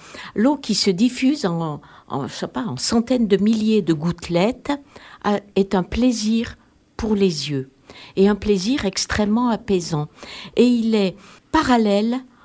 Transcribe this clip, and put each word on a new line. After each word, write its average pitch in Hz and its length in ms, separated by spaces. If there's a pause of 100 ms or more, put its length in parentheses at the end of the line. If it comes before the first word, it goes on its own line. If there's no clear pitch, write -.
(340)
l'eau 262 220
qui 233 180
se - 160
diffuse 247 560
en, 165 340 (280)
en, 135 180
je 143 60
sais - 160
pas, 254 160
en 135 120
centaines 233 520
de 196 80
milliers 214 460
de 165 100
gouttelettes, 170 800 (500)
a, 202 160 (160)
est 196 220
un 180 80
plaisir 226 720 (400)
pour 220 180
les 160 360
yeux 135 200 (460)
et 190 120
un 208 60
plaisir 208 500
extrêmement 214 640
apaisant. 170 600 (480)
Et 233 80
il 226 320
est 196 180 (380)
parallèle 233 680 (260)